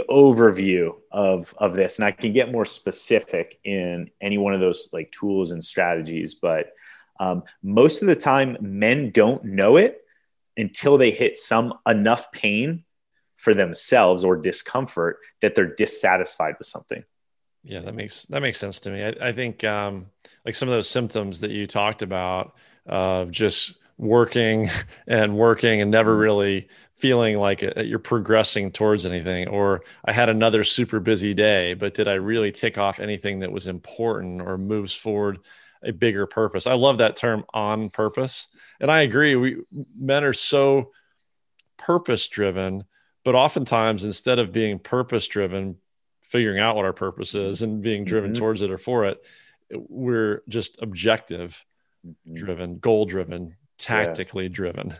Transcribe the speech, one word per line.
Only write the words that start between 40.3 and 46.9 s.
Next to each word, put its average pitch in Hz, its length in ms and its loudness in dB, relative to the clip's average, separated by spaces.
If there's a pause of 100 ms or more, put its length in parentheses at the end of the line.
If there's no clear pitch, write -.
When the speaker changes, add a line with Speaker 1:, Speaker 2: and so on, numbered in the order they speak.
Speaker 2:
so 139 580 2 (840)
purpose 175 500 -2
driven, 95 560 -4 (420)
but 127 120 2
oftentimes 113 680 2
instead 120 360 -2
of 98 100 -2
being 104 300 -2
purpose 123 480 -2
driven, 95 480 -4 (460)
figuring 107 360 0
out 110 160 2
what 104 100 0
our 95 80 0